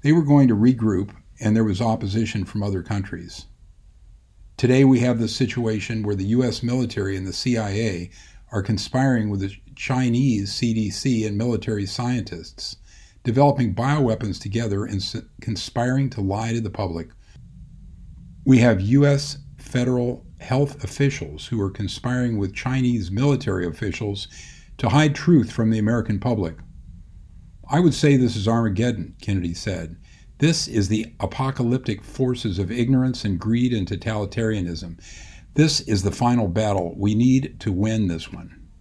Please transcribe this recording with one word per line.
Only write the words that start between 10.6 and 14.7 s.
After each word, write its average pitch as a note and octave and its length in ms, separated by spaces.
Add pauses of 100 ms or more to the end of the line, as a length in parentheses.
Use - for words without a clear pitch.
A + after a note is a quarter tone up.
D A2 160
C A2 380
and G2+ 100
military G#2+ 500
scientists, A2+ 920 (480)
developing C3 500
bioweapons A#2 640
together G#2 460